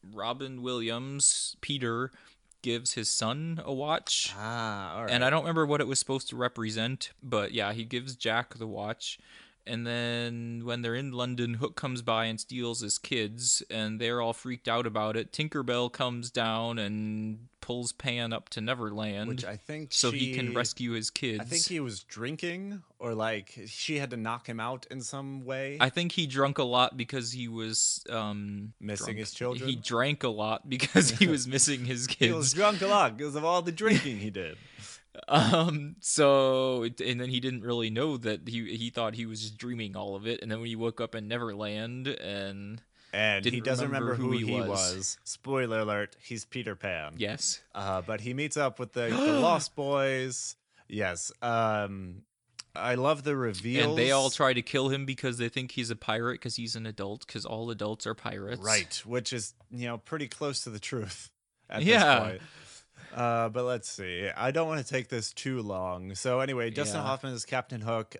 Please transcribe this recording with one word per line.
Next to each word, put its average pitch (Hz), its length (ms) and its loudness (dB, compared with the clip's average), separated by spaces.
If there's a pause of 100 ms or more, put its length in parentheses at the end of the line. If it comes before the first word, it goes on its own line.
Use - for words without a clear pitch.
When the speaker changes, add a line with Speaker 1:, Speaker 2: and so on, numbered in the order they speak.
(120)
Speaker 1:
Robin 123 500 -6
Williams, 123 960 0
Peter, 127 500 -2 (520)
gives 117 320 0
his 110 160 -2
son 156 540 -2
a 139 80 -4
watch. - 640 0
Speaker 2:
Ah, 107 600 -4
all 113 80 -4
right. 107 80 0
Speaker 1:
And 123 120 6
I 131 60 6
don't 156 120 4
remember 160 240 2
what 147 140 2
it 127 60 2
was 131 120 0
supposed 135 320 -2
to 123 60 -8
represent, 117 720 -2 (120)
but 117 300 0
yeah, 104 200 0
he 113 120 -6
gives 123 320 -6
Jack 117 380 0
the 113 120 -8
watch. 104 520 -6 (460)
And 117 220 -6
then 117 760 -2
when 120 160 -2
they're 117 140 0
in 135 180 -2
London, 123 420 0
Hook 120 220 -2
comes 127 240 -4
by 113 240 2
and 113 160 -2
steals 120 400 -4
his 104 160 -2
kids, 117 720 2
and 110 320 -2
they're 120 220 2
all 117 100 2
freaked 123 340 -6
out 120 200 2
about 107 280 0
it. 113 160 -2
Tinkerbell 123 640 0
comes 120 380 -2
down 117 480 0
and 107 680 -4 (120)
pulls 120 320 -4
Pan 120 400 -2
up - 160 -6
to - 140 -6
Neverland 107 680 -2
Speaker 2:
Which 127 160 -4
I 101 120 -8
think 151 360 -10
Speaker 1:
so - 180 4
he 131 240 -2
can 127 180 -2
Speaker 2:
she, 120 40 0
Speaker 1:
rescue 120 360 -2
his 110 180 -2
kids. 113 300 -2
Speaker 2:
I 117 40 -6
think 165 220 0
he 175 140 0
was 113 220 -4
drinking, 175 800 -6 (160)
or, 120 160 -4
like, 107 520 -2
she 147 320 -4
had 139 140 -2
to 123 40 -6
knock 113 320 -4
him 117 100 -6
out 127 320 -6
in 131 120 -10
some 139 420 -8
way. 135 340 -4
Speaker 1:
I 131 120 6
think 175 220 0
he 170 140 0
drunk 139 300 4
a 143 80 2
lot 123 320 4
because 120 360 -4
he 127 140 -6
was, 113 640 0
um, 104 720 -4
Speaker 2:
Missing 104 240 -4
Speaker 1:
drunk. 110 140 -4
Speaker 2:
his 107 160 -6
children? 123 340 -2
Speaker 1:
He 131 80 0
drank 120 460 0
a 131 80 2
lot 107 400 0
because 139 400 6
he 147 160 6
Speaker 2:
<laughs> 165 80 4
Speaker 1:
was 127 120 0
missing 131 380 4
his 123 220 -2
Speaker 2:
He - 260 4
was 156 140 2
Speaker 1:
kids. 127 80 4
Speaker 2:
drunk 202 260 4
a 190 60 2
lot 165 320 6
'cause 143 160 -4
of 151 100 -2
all 175 160 4
the 170 120 -2
drinking 165 480 4
he 104 100 -4
did. 87 320 -6
Speaker 1:
<laughs> - 40 -20 (600)
Um, 147 760 4
so, 131 840 6
it, 120 160 -4
and 120 200 0
then 127 80 -2
he 127 120 0
didn't 127 220 -2
really 117 280 0
know 135 280 0
that 110 280 -2
he, 117 300 -4
he 117 140 -4
thought 113 240 -2
he 113 120 -6
was 110 140 -8
just 107 180 -8
dreaming 113 380 -6
all 98 180 -4
of 101 140 -6
it. 117 140 -2
And 113 80 -6
then 110 100 -2
when 117 80 -6
he 113 80 -4
woke 113 240 -2
up 113 160 -4
in 107 100 -6
Neverland 113 800 -4
and 101 760 -6 (320)
Speaker 2:
And 101 320 4
he 120 60 6
Speaker 1:
didn't 120 140 -2
Speaker 2:
doesn't 131 220 2
Speaker 1:
remember 135 260 0
Speaker 2:
remember 120 100 0
Speaker 1:
who 123 160 2
Speaker 2:
who 110 80 0
Speaker 1:
he 120 80 0
Speaker 2:
he 120 60 0
Speaker 1:
was. - 80 0
Speaker 2:
was. 95 560 0
Spoiler 127 560 0
alert, 104 420 0
he's 113 220 -8
Peter 107 320 -6
Pan. 80 400 -4
Speaker 1:
Yes. - 440 -2 (140)
Speaker 2:
Uh, 98 280 -2
but 107 180 -4
he 113 120 -6
meets 143 240 -2
up 139 220 2
with 123 140 -6
the, 117 160 0
Speaker 1:
<gasps> - 0 -
Speaker 2:
the 285 320 4
Lost 170 340 4
Boys. 135 800 0 (340)
Yes. 95 440 -2 (100)
Um, 104 800 0 (540)
I 117 180 2
love 139 300 2
the 147 120 2
reveals. 120 500 2
Speaker 1:
And 151 120 2
they 127 140 6
all 135 180 6
try 131 220 4
to 120 100 2
kill 135 260 2
him 139 160 0
because 127 340 -2
they 117 100 0
think 131 240 -4
he's 117 180 -2
a 113 60 -2
pirate 117 440 -2
'cause 117 160 -6
he's 113 200 -6
an 110 100 -8
adult, 104 400 -8
'cause - 180 -8
all 113 260 -4
adults 107 360 -4
are 110 80 -2
pirates. 101 480 -8
Speaker 2:
Right, 104 320 2 (100)
which 117 280 -2
is, 113 220 -6 (160)
you 123 180 -6
know, 117 100 -6
pretty 147 300 -6
close 143 340 -4
to 120 80 -8
the 104 80 -8
truth 107 540 -6 (360)
at 110 140 -2
Speaker 1:
Yeah. 170 380 8
Speaker 2:
this - 20 2 (160)
point. - 40 -14 (720)
Uh, 117 340 2
but 123 160 -2
let's 123 260 -2
see. 92 380 -4
I 117 220 0
don't 160 180 2
wanna 156 160 -2
take 127 240 -2
this 113 240 -4
too 131 300 -4
long. 92 520 -4
So 127 260 2
anyway, 131 300 0
Dustin 113 280 -2
Speaker 1:
Yeah. 151 80 -4
Speaker 2:
Hoffman 135 260 -2
is 117 140 -6
Captain 127 340 -2
Hook. 113 400 -2